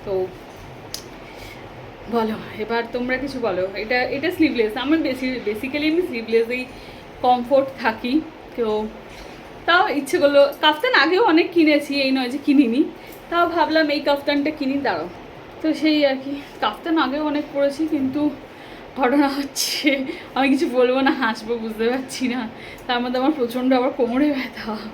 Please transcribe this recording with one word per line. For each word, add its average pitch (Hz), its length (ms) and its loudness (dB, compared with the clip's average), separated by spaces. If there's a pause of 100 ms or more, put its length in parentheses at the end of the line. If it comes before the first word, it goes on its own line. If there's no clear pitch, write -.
তো 208 80 -4 (2000)
বলো 220 220 0 (260)
এবার 233 200 -2 (120)
তোমরা 247 300 -2
কিছু 269 220 -6
বলো। 185 180 0 (180)
এটা, 240 160 0 (180)
এটা 294 200 -2
স্লিভলেস, 233 360 2 (120)
আমার 320 240 2
বেশি, 262 180 -4 (200)
basically 269 460 -2
আমি 339 160 2
স্লিভলেসেই 226 540 0 (640)
কমফোর্ট 254 440 4 (140)
থাকি। 240 320 -2 (420)
তো 233 100 0 (1000)
তাও 359 180 6 (140)
ইচ্ছে 269 240 -2
করলো, 285 200 8 (200)
কাফতান 320 320 4 (100)
আগেও 359 180 4 (100)
অনেক 339 140 6 (100)
কিনেছি, 294 360 4 (120)
এই 269 120 2
নয় 254 180 0
যে 285 120 -4
কিনিনি, 262 340 6 (500)
তাও 339 140 4 (120)
ভাবলাম 311 300 4 (100)
এই 302 120 -2
কাফতানটা 285 500 2
কিনি, 269 180 0 (100)
দাঁড়াও। 175 220 -2 (520)
তো - 60 -2 (140)
সেই 302 180 4 (120)
আর 269 140 0
কি, 277 80 -6 (300)
কাফতান 311 420 -2
আগেও 269 260 -2
অনেক 294 140 -2 (100)
পরেছি, 277 280 2 (120)
কিন্তু 269 280 0 (800)
ঘটনা 277 360 4
হচ্ছে - 520 -2 (480)
আমি 262 160 2
কিছু 330 140 2 (120)
বলবো 254 280 4
না, 269 60 4 (100)
হাসবো, 226 300 -4 (120)
বুঝতে 220 280 -4
পারছি 262 320 -4 (100)
না, 254 60 -4 (460)
তার 247 160 0
মধ্যে 254 180 -2
আমার 285 180 2
প্রচণ্ড 254 400 0
আবার 254 200 2
কোমরে 254 380 4
ব্যথা। 214 360 -6 (220)